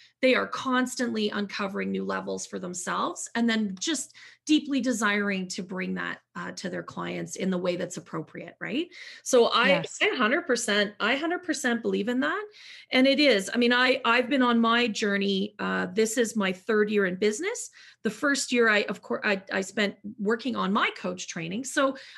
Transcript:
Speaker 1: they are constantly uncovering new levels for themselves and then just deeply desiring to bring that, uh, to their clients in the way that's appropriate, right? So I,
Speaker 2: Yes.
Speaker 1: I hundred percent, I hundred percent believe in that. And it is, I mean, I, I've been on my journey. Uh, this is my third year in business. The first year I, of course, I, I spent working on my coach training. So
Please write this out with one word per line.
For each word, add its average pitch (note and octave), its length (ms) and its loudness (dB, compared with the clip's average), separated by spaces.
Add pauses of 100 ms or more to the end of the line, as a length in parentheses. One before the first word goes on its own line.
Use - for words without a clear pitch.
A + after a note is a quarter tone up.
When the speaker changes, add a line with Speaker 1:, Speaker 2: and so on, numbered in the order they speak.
(240)
Speaker 1:
they C4 100 6
are G3 140 2
constantly B3 800 -2
uncovering G3+ 640 -4
new F#3+ 120 -2
levels F#3+ 440 -6
for G3+ 100 -10
themselves F#3 800 -6
and A#3 120 2
then A3 320 0
just - 360 -4 (320)
deeply D4 340 2
desiring G3+ 680 0
to - 120 -8
bring F#3 320 -6
that, F3 240 -6 (180)
uh, F3 180 -10
to F3+ 180 -8
their F3+ 100 -6
clients F3 540 -8
in F#3+ 160 -2
the F3+ 60 0
way F3+ 180 0
that's F3+ 220 -8
appropriate, E3 640 -12
right? A3 280 -4 (360)
So A#3 220 6
I, A#3 220 4
Speaker 2:
Yes. - 340 2
Speaker 1:
I G4 140 2
hundred C4+ 320 0
percent, G#3 520 0
I A3+ 180 2
hundred E4+ 260 -4
percent A#3+ 400 -2
believe G3+ 240 0
in B3 140 0
that. E4+ 220 -2 (480)
And C4 140 6
it C4+ 140 6
is, A3+ 340 6
I - 40 -2
mean, A#3+ 160 4
I, B3+ 300 4
I've A#3 240 2
been C4 140 2
on A#3+ 180 6
my A#3 280 4
journey. G3+ 720 0
Uh, F#3 340 -2
this A3 240 0
is A3+ 180 0
my F#3+ 160 0
third G#3+ 380 0
year G3+ 160 2
in F3+ 100 -2
business. A3+ 540 -2 (340)
The A3+ 60 0
first C#4 420 -2
year A#3 180 6
I, G#3 140 4
of - 200 -6
course, - 200 -6
I, G3 180 0 (100)
I G3 100 0
spent G3+ 340 -2 (220)
working A3+ 380 -2
on F#3+ 180 0
my D#4+ 240 2
coach F#3 300 -8
training. F3+ 380 -8
So C4+ 300 0 (220)